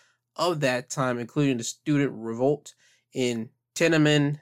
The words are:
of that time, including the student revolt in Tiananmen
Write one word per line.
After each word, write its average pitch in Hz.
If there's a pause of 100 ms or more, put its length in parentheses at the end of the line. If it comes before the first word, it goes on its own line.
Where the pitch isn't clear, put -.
(360)
of 160
that 127
time, 127
including 131
the 117
student 143
revolt 117 (400)
in 120 (260)
Tiananmen 151